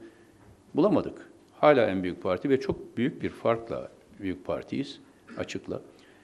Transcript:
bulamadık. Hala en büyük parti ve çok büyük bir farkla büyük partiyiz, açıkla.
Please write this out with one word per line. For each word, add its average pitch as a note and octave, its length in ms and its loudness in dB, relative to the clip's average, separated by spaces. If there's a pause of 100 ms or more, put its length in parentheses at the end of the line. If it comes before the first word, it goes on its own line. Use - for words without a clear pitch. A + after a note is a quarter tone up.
(760)
bulamadık. D3+ 560 0 (220)
Hala C#3 340 6
en F#2 160 0
büyük F2 180 -4
parti F#2+ 280 0
ve C3+ 100 6
çok - 380 -6
büyük C3 240 -2
bir F#2 80 -2
farkla A2+ 640 -4 (280)
büyük F#2+ 260 -6
partiyiz, - 540 -6 (380)
açıkla. - 440 -8 (420)